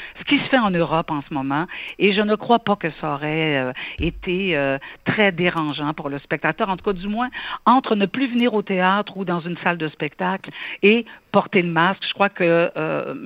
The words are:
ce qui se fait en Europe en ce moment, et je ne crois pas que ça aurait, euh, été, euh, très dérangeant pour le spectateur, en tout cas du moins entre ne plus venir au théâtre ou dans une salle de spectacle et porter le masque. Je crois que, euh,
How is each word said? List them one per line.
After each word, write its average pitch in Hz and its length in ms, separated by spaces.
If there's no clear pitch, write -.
ce - 60
qui 285 120
se - 120
fait 262 80
en 220 120
Europe 165 420
en 143 100
ce - 120
moment, 139 320
et 202 140
je 190 100
ne 214 140
crois 226 240
pas 202 160
que 165 140
ça 151 140
aurait, 151 440
euh, 127 140
été, 180 580
euh, 139 200
très 202 260
dérangeant 156 640
pour 151 160
le 139 100
spectateur, 160 480
en 233 80
tout - 80
cas 214 80
du 185 160
moins 233 220
entre 240 300
ne 202 100
plus 254 220
venir 240 260
au 208 100
théâtre 190 520
ou 190 80
dans 175 160
une 165 240
salle 175 140
de 160 100
spectacle 180 600
et 226 220
porter 196 300
le 175 80
masque. 170 380
Je - 60
crois 196 160
que, 170 480
euh, 151 360